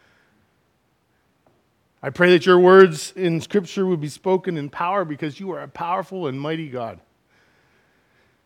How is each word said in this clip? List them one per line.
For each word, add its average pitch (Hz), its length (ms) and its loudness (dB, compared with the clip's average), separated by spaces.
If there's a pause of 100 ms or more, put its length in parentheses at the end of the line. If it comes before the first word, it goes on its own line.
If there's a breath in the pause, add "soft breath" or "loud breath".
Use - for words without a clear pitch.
(2000)
I 139 80 -10
pray 175 200 2
that 180 160 4
your 185 120 6
words 180 560 6
in 170 280 -4
Scripture 196 440 -4
would 180 140 -2
be 147 80 -8
spoken 185 480 -4
in 143 140 -8
power 185 340 -4
because 151 340 -10
you 190 140 -12
are 143 100 -10
a 143 60 -16
powerful 180 600 -8
and 131 120 -8
mighty 156 300 -8
God. 113 320 -12 (1400)